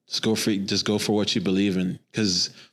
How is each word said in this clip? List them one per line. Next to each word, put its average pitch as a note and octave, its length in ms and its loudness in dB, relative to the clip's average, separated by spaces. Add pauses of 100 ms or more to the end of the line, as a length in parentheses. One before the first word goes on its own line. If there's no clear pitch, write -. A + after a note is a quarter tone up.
Just - 140 -6
go A2 140 2
for, A2 180 0
just G2 320 -2
go G#2 120 2
for G#2 160 0
what G#2 200 0
you G#2+ 80 0
believe F#2+ 360 2
in. F#2 200 -2 (140)
'Cause, G2 380 0 (240)